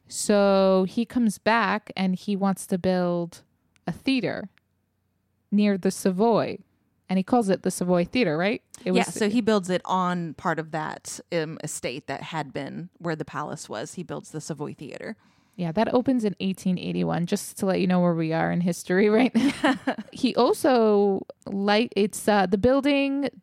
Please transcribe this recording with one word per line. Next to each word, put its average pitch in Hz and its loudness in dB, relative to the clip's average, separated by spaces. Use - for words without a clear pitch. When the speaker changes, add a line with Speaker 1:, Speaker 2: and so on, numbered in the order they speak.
Speaker 1:
So 196 4
he 233 -2
comes 233 0
back 214 0
and 185 0
he 208 -4
wants 190 -2
to 196 0
build 175 0
a 175 -4
theater 190 -2
near 208 4
the 185 0
Savoy. 190 0
And 185 0
he 185 2
calls 240 2
it 190 2
the 185 0
Savoy 180 0
Theater, 175 0
right? 202 -2
It 185 0
Speaker 2:
Yeah, 233 2
Speaker 1:
was - -8
Speaker 2:
so 208 0
he 226 0
builds 202 2
it 180 0
on 180 -2
part 165 -4
of 160 -8
that, - -8
um, 160 -4
estate 147 -8
that 139 -8
had 147 -8
been 143 -10
where 165 -6
the 156 -6
palace 151 -10
was. 117 -8
He 185 -10
builds 151 -12
the 156 -10
Savoy 147 -10
Theater. - -12
Speaker 1:
Yeah, 170 -4
that 214 0
opens 247 2
in 196 -2
eighteen 185 -2
eighty-one, 175 -2
just - -6
to 208 -2
let 185 2
you 180 2
know 180 4
where 175 4
we 165 -2
are 165 0
in 170 0
history 185 2
right 226 4
now. 269 2
Speaker 2:
<laughs> - -14
Speaker 1:
He - -2
also, 226 4
like, 208 0
it's, - -2
uh, 208 6
the 185 0
building, 277 2